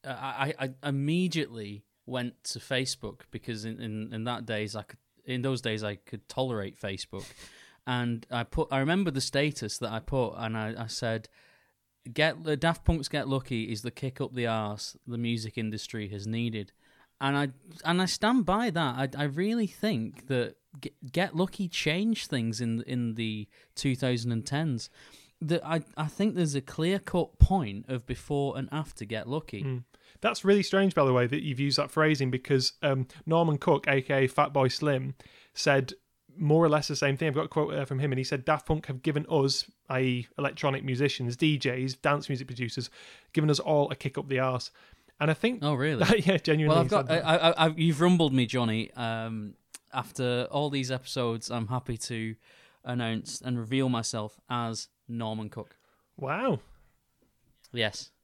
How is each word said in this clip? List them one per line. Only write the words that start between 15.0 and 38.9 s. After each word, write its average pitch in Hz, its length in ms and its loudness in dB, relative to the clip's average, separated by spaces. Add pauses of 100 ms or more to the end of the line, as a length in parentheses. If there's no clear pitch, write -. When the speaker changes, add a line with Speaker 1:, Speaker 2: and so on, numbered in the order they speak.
Speaker 1:
the 120 120 -6
music 117 400 -2
industry 110 520 -4
has 101 160 -8
needed," 113 460 -2 (480)
and 139 160 0
I, 143 140 2 (340)
and 175 180 2
I 185 40 4
stand 214 400 2
by 214 240 2
that. 135 480 0
I, 147 60 0
I - 20 2
really 196 420 0
think 143 600 -4
that 120 280 0 (240)
G-, - 120 -10 (200)
Get 175 240 0
Lucky 185 320 0
changed 196 640 0
things 113 320 -2
in, 113 220 0
in 120 320 -2
the 107 320 -4 (260)
two 135 220 0
thousand 123 360 0
and 113 140 0
tens. 143 460 -2 (500)
That 165 240 0
I, 160 160 0 (160)
I 156 80 -2
think 196 300 0
there's 156 200 0
a 135 60 0
clear-cut 175 760 -2
point 120 500 4
of 127 160 -4
before 139 520 -4
and 135 140 -6
after 147 320 -6
Get 107 240 -6
Lucky. 139 360 -6
Speaker 2:
Mm. 127 200 -4 (380)
That's 214 240 0
really 202 180 6
strange, 196 320 4
by 147 80 6
the 131 80 6
way, 123 160 6
that 143 160 -2
you've 135 160 -4
used 143 180 2
that 143 140 -2
phrasing 151 400 4
because, 131 400 2 (100)
um, 131 240 2 (200)
Norman 160 320 4
Cook, 147 300 4
A 135 140 4
K 135 240 2
A - 40 0
Fatboy 143 420 4
Slim, 135 420 -2 (400)
said 139 380 2 (460)
more 156 260 6
or 156 60 6
less 147 180 4
the 147 80 -4
same 135 220 2
thing. 160 100 0
I've 139 80 0
got 156 100 0
a - 40 -12
quote 151 220 0
there 143 140 -2
from 131 140 -4
him, 143 140 0
and 127 40 0
he 131 60 -2
said, 127 220 -4
"Daft 156 200 2
Punk 156 220 -2
have 127 160 -8